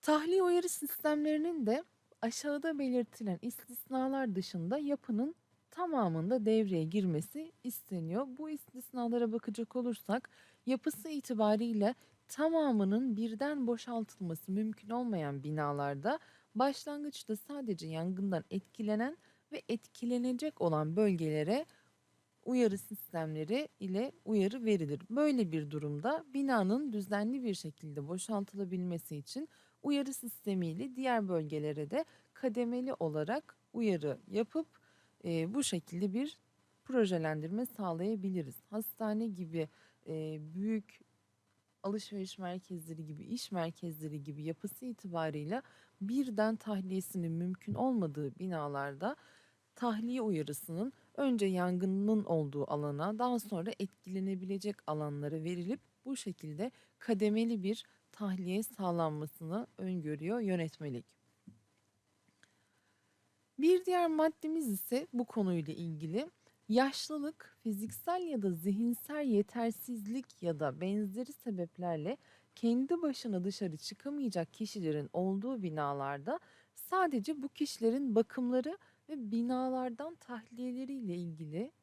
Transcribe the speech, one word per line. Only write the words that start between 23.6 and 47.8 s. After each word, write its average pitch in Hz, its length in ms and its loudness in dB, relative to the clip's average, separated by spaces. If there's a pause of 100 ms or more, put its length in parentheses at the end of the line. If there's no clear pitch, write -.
ile 196 320 0 (140)
uyarı 214 400 2
verilir. 160 440 4
Böyle 254 420 4
bir 151 200 0
durumda 151 640 0
binanın 262 600 4
düzenli 208 500 0
bir 214 100 0
şekilde 147 540 -8
boşaltılabilmesi 180 1120 -4
için 262 320 -8 (340)
uyarı 277 300 0
sistemiyle 202 800 -2
diğer 247 320 2
bölgelere 151 640 0
de 311 160 0 (280)
kademeli 247 600 0
olarak 160 640 -2 (160)
uyarı 175 540 2
yapıp, 220 400 0 (580)
e, 165 280 0
bu 277 100 2
şekilde 185 500 -2
bir 277 260 -2 (460)
projelendirme 180 800 2
sağlayabiliriz. 185 880 -2 (140)
Hastane 214 580 -2
gibi, 165 420 -4 (380)
e, 156 300 -4 (160)
büyük 208 460 -4 (840)
alışveriş 202 560 -4
merkezleri 170 640 -8
gibi, 151 180 -10
iş - 280 -6
merkezleri 156 720 -4
gibi 147 200 -8
yapısı 165 420 -6
itibarıyla 170 760 -2 (400)
birden 220 540 2
tahliyesinin 190 760 -2
mümkün 180 420 -2
olmadığı 160 680 0